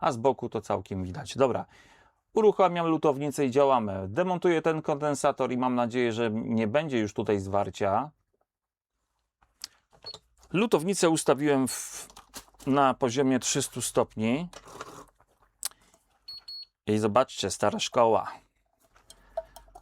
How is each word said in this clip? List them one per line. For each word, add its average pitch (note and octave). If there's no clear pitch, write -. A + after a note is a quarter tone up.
a E3
z B2
boku A#2+
to A2
całkiem F#2+
widać. F#2
Dobra, B2
uruchamiam F#3
lutownicę D3
i B2+
działamy. A2+
Demontuję F3
ten D#3
kondensator C#3+
i B2+
mam B2+
nadzieję, A#2+
że A2+
nie A2
będzie C3+
już G#2
tutaj G#2+
zwarcia. G2+
Lutownicę F3+
ustawiłem C#3+
w, -
na C3+
poziomie C3
trzystu -
stopni. B2
I G#2+
zobaczcie, G#2+
stara G#2+
szkoła. A2+